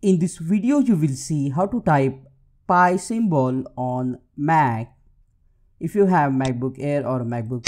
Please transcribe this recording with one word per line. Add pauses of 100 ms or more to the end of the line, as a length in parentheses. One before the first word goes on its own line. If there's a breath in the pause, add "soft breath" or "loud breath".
In
this
video,
you
will
see
how
to
type (480)
pi
symbol (120)
on (180)
Mac. (840)
If
you
have
MacBook
Air
or
MacBook